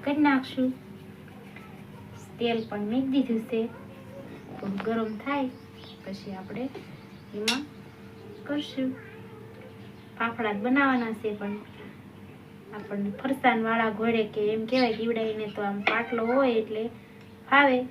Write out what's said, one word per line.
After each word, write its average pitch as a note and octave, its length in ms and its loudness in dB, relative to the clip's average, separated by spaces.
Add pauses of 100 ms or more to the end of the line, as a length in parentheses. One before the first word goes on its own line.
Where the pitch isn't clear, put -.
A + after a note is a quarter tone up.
કરી C#4+ 220 4
નાખશું. C4 420 4 (1700)
તેલ A#3 200 2 (100)
પણ G#3 220 -2
મૂકી C4+ 240 2
દીધું A#3 360 4
છે, A3+ 100 2 (960)
થોડું G3 260 -4
ગરમ A3 280 0 (120)
થાય C#4 240 0 (560)
પછી G3 340 -8
આપણે G#3 260 -6 (720)
એમાં A3+ 240 0 (840)
કરશું. C#4+ 420 -2 (1300)
ફાફડા A3+ 380 0
જ G3+ 100 0
બનાવવાના B3 560 6
છે, G#3+ 200 0
પણ G#3 140 -2 (1200)
આપણને G3+ 320 -2 (100)
ફરસાણવાળા A3+ 800 4
ઘોડે A3+ 240 4 (100)
કે G#3+ 60 0 (160)
એમ A3 140 0
કહેવાય B3 260 6
કે A3 80 -2
ઈવડાઈને A3 500 0
તો G#3 140 -4
આમ G3+ 100 0 (140)
પાટલો A#3 300 0 (100)
હોય B3+ 320 6
એટલે G#3+ 180 -2 (640)
ફાવે. C4+ 300 8 (120)